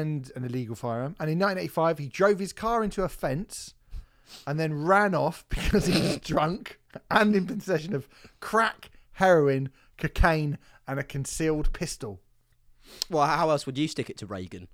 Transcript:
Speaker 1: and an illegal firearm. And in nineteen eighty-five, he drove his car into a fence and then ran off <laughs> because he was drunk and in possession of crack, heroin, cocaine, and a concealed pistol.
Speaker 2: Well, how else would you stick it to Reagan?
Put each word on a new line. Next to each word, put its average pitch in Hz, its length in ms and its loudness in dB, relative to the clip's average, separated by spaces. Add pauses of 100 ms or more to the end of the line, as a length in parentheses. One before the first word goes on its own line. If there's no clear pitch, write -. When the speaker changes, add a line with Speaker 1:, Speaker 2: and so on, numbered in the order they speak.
Speaker 1:
and 151 340 -4
an 127 100 -8
illegal 120 300 -6
firearm. 123 440 -6
And 156 100 -4
in 156 80 0
nineteen 190 220 0
eighty-five, 165 380 0
he 143 100 -8
drove 196 320 4
his 190 140 -8
car 226 300 -2
into 202 200 -4
a 185 60 -2
fence - 640 -6 (760)
and 147 120 -2
then 160 140 0
ran 190 420 4
off 151 300 -2
<laughs> - 40 -20
because - 380 2
he 180 120 4
was 147 200 0
drunk - 600 -2 (300)
and 214 260 6
in 185 120 2
possession 185 480 -2
of 135 120 -6 (320)
crack, - 520 -2 (220)
heroin, 143 560 4 (280)
cocaine, 156 600 2 (340)
and 135 80 -4
a 139 40 -4
concealed 151 720 -2
pistol. 113 480 -8 (880)
Speaker 2:
Well, 151 160 2
how 160 240 2
else 147 160 0
would 131 120 -8
you 151 100 2
stick - 220 -6
it - 80 -16
to - 100 -12
Reagan? 92 460 -12